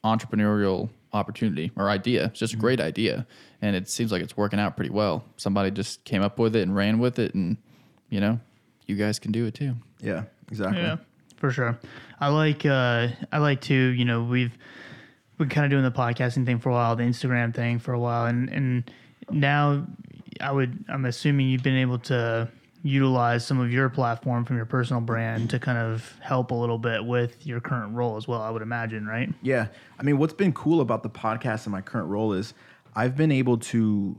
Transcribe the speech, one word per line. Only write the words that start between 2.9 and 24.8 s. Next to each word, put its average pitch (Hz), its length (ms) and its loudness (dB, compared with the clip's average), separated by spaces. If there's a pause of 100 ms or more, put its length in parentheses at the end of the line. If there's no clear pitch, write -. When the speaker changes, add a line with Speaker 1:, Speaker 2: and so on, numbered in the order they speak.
Speaker 1:
And 101 140 0
it 92 140 -4
seems 113 220 -2
like 90 100 0
it's - 160 -8
working 104 220 0
out 104 160 0
pretty 82 160 -4
well. 98 320 0 (140)
Somebody 98 340 0
just - 340 -6
came 98 160 0
up 101 180 -2
with 113 160 2
it 110 80 4
and 92 120 0
ran 107 240 2
with 123 200 0
it. 107 160 -2
And, 95 220 0 (520)
you 101 100 -2
know, 110 200 2 (480)
you 101 80 -2
guys 104 240 0
can 113 120 -6
do 117 140 0
it 107 80 -4
too. 135 220 -4 (260)
Speaker 2:
Yeah, 104 220 -4 (260)
exactly. 107 320 -2
Speaker 3:
Yeah, 165 160 0 (400)
for 135 140 0
sure. 120 260 -2 (420)
I 143 100 0
like, 151 360 2
uh, 120 440 4 (220)
I 156 80 -2
like 143 220 2
too, - 140 0
you 127 300 4
know, 117 180 0
we've 120 340 0 (800)
been 147 120 0
kinda 143 200 2
doing 139 140 4
the 127 80 2
podcasting 120 540 0
thing 120 140 0
for 131 100 -2
a 123 40 2
while, 117 220 2
the 120 80 -2
Instagram 120 500 0
thing 117 260 0
for 127 140 -4
a 120 60 0
while. 120 260 0
And, 120 240 0
and 127 420 0 (400)
now 143 540 2 (560)
I 139 100 -2
would, 131 380 0
I'm 135 160 -2
assuming 135 440 2
you've 127 140 2
been 135 140 4
able 123 220 2
to 117 500 0 (320)
utilize 127 640 2
some 135 140 0
of 120 140 0
your 131 160 2
platform 120 560 -2
from 123 100 -2
your 113 100 -2
personal 123 360 0